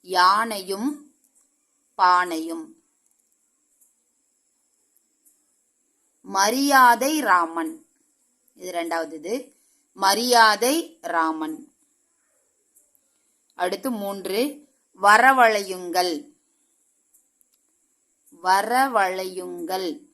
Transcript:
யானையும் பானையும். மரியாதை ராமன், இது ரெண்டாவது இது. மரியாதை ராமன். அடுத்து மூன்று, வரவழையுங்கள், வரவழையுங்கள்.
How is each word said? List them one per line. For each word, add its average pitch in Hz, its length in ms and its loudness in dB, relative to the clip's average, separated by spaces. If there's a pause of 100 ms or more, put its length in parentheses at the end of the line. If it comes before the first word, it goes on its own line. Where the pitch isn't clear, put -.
(160)
யானையும் 202 720 0 (1080)
பானையும். 165 640 0 (3750)
மரியாதை 254 800 2 (160)
ராமன், 165 440 0 (840)
இது 185 180 -14
ரெண்டாவது 165 400 -6
இது. 175 160 -8 (720)
மரியாதை 226 720 4 (400)
ராமன். 160 420 -4 (2000)
அடுத்து 196 260 -6 (100)
மூன்று, 196 400 -6 (680)
வரவழையுங்கள், 202 1080 4 (2250)
வரவழையுங்கள். 185 1400 -2 (260)